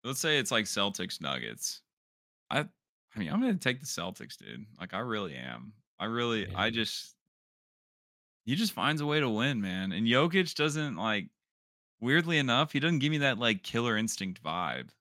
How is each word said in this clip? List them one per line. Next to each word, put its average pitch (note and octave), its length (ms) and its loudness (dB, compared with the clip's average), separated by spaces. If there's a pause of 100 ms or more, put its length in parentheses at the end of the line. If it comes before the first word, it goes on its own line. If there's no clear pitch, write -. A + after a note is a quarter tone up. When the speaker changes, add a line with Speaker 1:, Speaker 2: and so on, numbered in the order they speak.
Speaker 1:
Let's C3 160 -6
say D3+ 200 2
it's, B2+ 120 -2
like, A2 140 2
Celtics G2 560 -2
Nuggets. B1 640 -6 (680)
I, C#3 100 0 (540)
I - 40 -8
mean, F#2 120 -2
I'm G3+ 100 0
gonna B3 140 2
take C3 240 0
the C3+ 80 -14
Celtics, - 500 -8
dude. A#1 280 -14 (160)
Like, F#2 120 -10
I F#2 60 -4
really G#2+ 380 -4
am. B1 380 -12 (260)
I G2 60 -2
really, A2+ 480 0
I F#2 100 2
Speaker 2:
Yeah. A2+ 60 2
Speaker 1:
just, - 440 -4 (1300)
he C3 100 0
just G3+ 160 0
finds D3 280 0
a D3 60 0
way D3+ 140 2
to C3+ 80 2
win, A#2 320 2
man. F#2+ 320 -2
And G#2+ 160 2
Jokic E3 480 4
doesn't, D3+ 400 -2
like, G#2 320 0 (720)
weirdly D#3+ 380 4
enough, C3+ 340 4
he C#3 80 2
doesn't D#3+ 180 4
give C#3+ 140 2
me D#3 60 2
that, C3+ 200 2
like, A2+ 240 2
killer A#2 340 2
instinct G#2+ 460 -2
vibe. D#2 460 -2 (120)